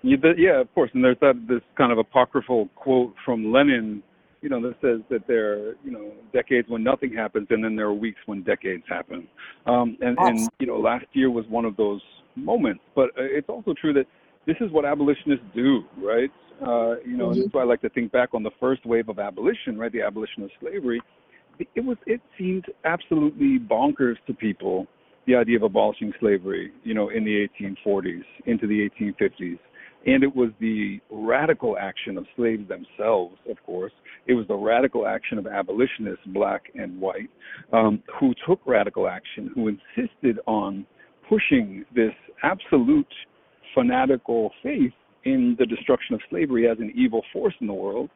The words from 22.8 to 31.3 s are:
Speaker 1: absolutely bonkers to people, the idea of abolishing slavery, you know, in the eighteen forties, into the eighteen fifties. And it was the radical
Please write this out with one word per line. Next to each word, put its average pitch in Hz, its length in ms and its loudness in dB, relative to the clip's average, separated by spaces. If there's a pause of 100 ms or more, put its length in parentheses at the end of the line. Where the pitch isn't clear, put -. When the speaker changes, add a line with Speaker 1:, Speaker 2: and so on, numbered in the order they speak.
Speaker 1:
absolutely 151 760 2
bonkers 120 580 0 (100)
to 131 60 -6
people, 92 540 -4 (400)
the 123 100 6
idea 117 200 4
of 107 60 2
abolishing 104 580 0
slavery, 95 520 0 (120)
you 113 100 -4
know, 104 160 0
in 110 140 -2
the 107 120 0
eighteen 101 480 -4
forties, 95 400 -2 (220)
into 113 200 0
the 107 160 2
eighteen 104 360 -4
fifties. 90 400 -2 (480)
And 131 160 4
it 139 120 2
was 123 160 2 (100)
the 104 380 -2 (120)
radical 117 680 0